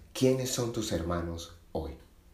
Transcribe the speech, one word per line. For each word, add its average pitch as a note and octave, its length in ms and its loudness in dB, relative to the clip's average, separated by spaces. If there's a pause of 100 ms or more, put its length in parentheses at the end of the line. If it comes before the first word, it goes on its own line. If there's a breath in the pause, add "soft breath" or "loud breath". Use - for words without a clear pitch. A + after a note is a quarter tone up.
(120)
quiénes C3 380 4
son A#2 220 0
tus A2 200 -2
hermanos E2+ 640 -2 (180)
hoy. D2 200 -4 (420)